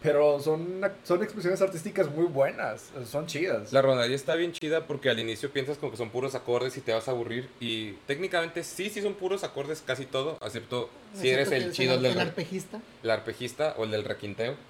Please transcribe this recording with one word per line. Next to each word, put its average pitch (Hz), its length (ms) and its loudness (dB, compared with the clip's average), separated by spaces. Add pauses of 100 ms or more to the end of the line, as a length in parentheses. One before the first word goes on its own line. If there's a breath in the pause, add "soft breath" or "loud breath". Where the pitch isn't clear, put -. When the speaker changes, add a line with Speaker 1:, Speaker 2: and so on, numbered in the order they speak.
Speaker 1:
pero 147 380 6
son, 165 400 0 (240)
son 180 180 2
expresiones 185 400 0
artísticas 190 480 2
muy 156 140 2
buenas, 135 640 0 (160)
son 151 220 -4
chidas. 143 460 -2
Speaker 2:
La 135 80 8
rondalla 127 340 4
está 139 200 0
bien 170 180 0
chida 160 340 -2
porque 135 220 0
al 113 100 2
inicio 113 320 -4
piensas 139 260 -2
como 127 140 -6
que 110 60 -10
son 113 120 -4
puros 127 260 -2
acordes 123 420 0
y 123 40 -8
te 113 120 0
vas 113 160 0
a - 20 0
aburrir. 120 380 -2 (100)
Y 110 320 -4 (160)
técnicamente 165 560 -2
sí, 190 260 -6
sí 208 140 -6
son 202 120 -2
puros 190 280 -4
acordes 147 420 -6
casi 131 200 -4
todo, 135 360 -2
excepto 117 480 -6 (240)
si 127 160 0
Speaker 3:
Excepto 131 60 6
Speaker 2:
eres 135 140 4
Speaker 3:
que 143 80 4
Speaker 2:
el 123 60 2
Speaker 3:
eres 117 120 -4
Speaker 2:
chido 127 200 4
Speaker 3:
el, 123 60 4
Speaker 2:
del 127 120 6
Speaker 3:
el 120 40 2
Speaker 2:
re-, 147 60 2
Speaker 3:
arpejista. 190 560 -4 (240)
Speaker 2:
el 110 80 0
arpejista 120 680 -2
o 113 60 0
el 110 80 -2
del 107 140 0
requinteo. 107 500 -4 (140)